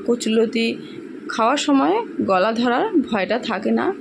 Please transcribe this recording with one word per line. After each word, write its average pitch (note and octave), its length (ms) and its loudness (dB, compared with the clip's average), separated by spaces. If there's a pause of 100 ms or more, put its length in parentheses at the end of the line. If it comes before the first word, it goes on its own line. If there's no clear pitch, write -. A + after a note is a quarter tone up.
কচুরলতি A3+ 680 0 (540)
খাওয়ার A#3 280 2
সময় C#4+ 380 2 (260)
গলা G3 300 2
ধরার A#3+ 340 0 (120)
ভয়টা G#3+ 420 0
থাকে A3 320 -2
না B3+ 300 2